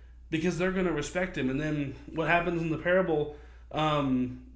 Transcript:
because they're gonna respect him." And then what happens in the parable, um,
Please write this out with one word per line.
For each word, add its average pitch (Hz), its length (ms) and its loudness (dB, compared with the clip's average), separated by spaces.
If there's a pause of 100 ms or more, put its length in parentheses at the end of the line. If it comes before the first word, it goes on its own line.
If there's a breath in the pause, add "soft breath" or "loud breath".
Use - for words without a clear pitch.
(300 loud breath)
because 160 280 0
they're 185 140 2
gonna 185 200 2
respect 180 440 -2
him." 131 140 2
And 139 100 0
then 151 340 -2 (200)
what 156 140 0
happens 170 340 2
in 160 80 0
the 151 80 -2
parable, 170 580 2 (360 loud breath)
um, 135 680 0 (140)